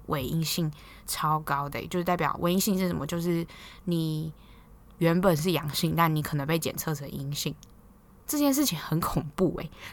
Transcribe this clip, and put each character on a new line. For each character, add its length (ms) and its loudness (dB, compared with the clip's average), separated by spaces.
伪 180 -2
阴 180 0
性 300 0
超 340 0
高 280 -2
的 100 -6
欸， 100 -6
就 100 -2
是 60 0
代 120 2
表 240 0
伪 140 2
阴 40 4
性 200 2
是 100 2
什 80 -2
么？ 100 -4
就 140 -2
是 260 0
你 480 -2
原 240 4
本 160 6
是 160 2
阳 220 -2
性， 200 0
但 220 4
你 60 2
可 160 -2
能 80 -2
被 120 2
检 160 -4
测 200 -4
成 160 -6
阴 240 -6
性。 200 -4
这 120 -2
件 160 6
事 100 4
情 140 0
很 220 0
恐 340 0
怖 220 2
欸， 120 -6